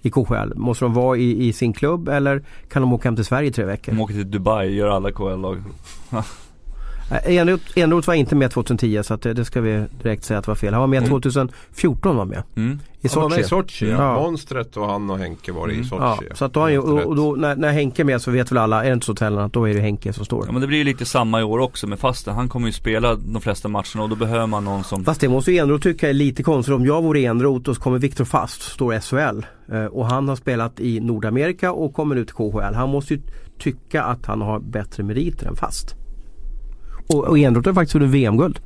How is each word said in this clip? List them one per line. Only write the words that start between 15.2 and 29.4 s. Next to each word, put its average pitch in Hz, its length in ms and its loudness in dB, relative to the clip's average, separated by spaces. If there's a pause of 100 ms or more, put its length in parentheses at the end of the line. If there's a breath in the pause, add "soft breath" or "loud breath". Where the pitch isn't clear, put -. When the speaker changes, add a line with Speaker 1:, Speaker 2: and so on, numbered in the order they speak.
Speaker 3:
var 85 160 -4
i - 60 -2
Speaker 2:
Mm. 117 120 -2
Speaker 3:
Sochi, - 160 -4
Speaker 1:
Ja, 117 160 0 (120)
Speaker 3:
ja. - 60 -12
Speaker 1:
så - 80 -2
att 127 80 -4
då 151 80 2
har 156 40 4
han 160 80 4
ju, 139 60 4
Speaker 3:
Helt 139 120 0
Speaker 1:
och, 147 80 4
Speaker 3:
rätt. 147 80 0
Speaker 1:
och 151 100 0
då, 147 180 2
när, 143 220 0
när 151 160 2
Henke 143 300 0
är - 20 4
med 131 180 2
så - 80 -2
vet 123 220 2
väl 127 60 4
alla, 110 260 2
är 135 40 4
det 131 60 4
inte 117 120 -2
så, 110 80 -2
Tellen, 104 300 0
att 104 80 -4
då 117 160 2
är 104 60 2
det 101 60 2
Henke 104 320 -2
som 107 120 -6
står. 117 220 -2
Speaker 2:
Ja, - 60 -4
men 127 80 0
det 135 60 -2
blir 143 120 2
ju 147 60 2
lite 131 200 0
samma 113 360 2
i - 20 0
år 110 160 0
också 127 280 -2
med 101 120 -6
Fasten. 123 360 -2
Han 120 140 0
kommer 120 180 -2
ju 110 60 -2
spela 113 420 0
de 110 260 -4
flesta 104 280 -4
matcherna 104 340 -4
och 107 60 -2
då 110 80 -2
behöver 113 300 0
man 104 180 -2
någon 98 200 -2
som 98 200 -4
Speaker 1:
Fast 156 160 0
det 139 80 2
måste 131 240 2
ju 180 60 4
Enroth 147 240 2
tycka 165 260 2
är 143 40 2
lite 139 300 2
konstigt. 139 320 2
Om 123 120 2
jag 151 160 2
vore 151 180 2
Enroth 123 500 2
och 120 60 0
så - 60 -8
kommer 127 160 2
Viktor 135 260 0
Fast, - 380 -2
står 120 320 -2
i - 20 0
S 104 160 -6
H 131 60 2
L, 110 280 -2 (260 loud breath)